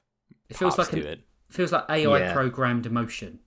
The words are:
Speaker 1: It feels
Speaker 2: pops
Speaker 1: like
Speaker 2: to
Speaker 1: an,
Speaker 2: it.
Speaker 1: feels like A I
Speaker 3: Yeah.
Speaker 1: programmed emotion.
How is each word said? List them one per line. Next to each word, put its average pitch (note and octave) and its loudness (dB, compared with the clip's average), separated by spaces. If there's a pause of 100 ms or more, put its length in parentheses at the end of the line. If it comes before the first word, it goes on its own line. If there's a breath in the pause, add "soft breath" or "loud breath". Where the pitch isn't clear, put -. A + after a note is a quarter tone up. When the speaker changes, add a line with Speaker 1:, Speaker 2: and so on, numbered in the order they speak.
(500)
Speaker 1:
It - -12
feels F3 2
Speaker 2:
pops F3+ 0
Speaker 1:
like D#3 -2
Speaker 2:
to D3 -6
Speaker 1:
an, D#2+ -8
Speaker 2:
it. - -14 (280)
Speaker 1:
feels F3+ -2
like E3+ 0
A D#3 2
I C#3+ 6
Speaker 3:
Yeah. C#3 0
Speaker 1:
programmed B2 0
emotion. A2 -4